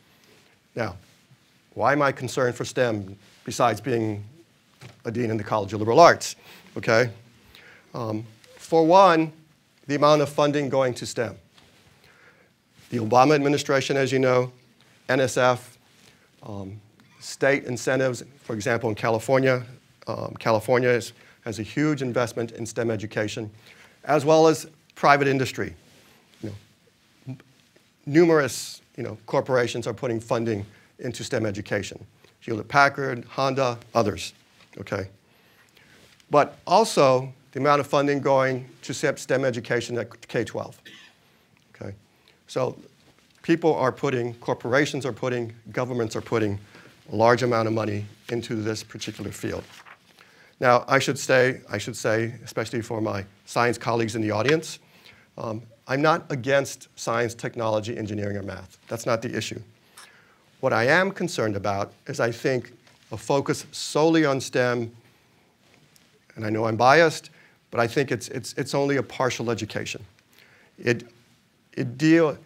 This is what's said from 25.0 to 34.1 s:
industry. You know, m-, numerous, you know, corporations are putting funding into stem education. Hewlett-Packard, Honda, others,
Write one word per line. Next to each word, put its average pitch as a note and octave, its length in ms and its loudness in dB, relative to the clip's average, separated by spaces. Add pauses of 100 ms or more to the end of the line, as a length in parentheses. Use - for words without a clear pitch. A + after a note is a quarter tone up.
industry. A#2+ 460 -2 (680)
You G#2+ 80 -10
know, G#2 60 -14 (760)
m-, C3 80 -14 (680)
numerous, D#3 760 4 (140)
you C3 80 -10
know, G#2+ 220 -10
corporations B2+ 600 0
are A#2+ 60 -4
putting A2+ 260 -4
funding A2+ 460 -2 (340)
into A#2+ 240 -10
stem A2+ 220 -4
education. G#2 600 -6 (360)
Hewlett-Packard, C3+ 840 0
Honda, C3+ 520 -2 (180)
others, G2+ 380 0 (440)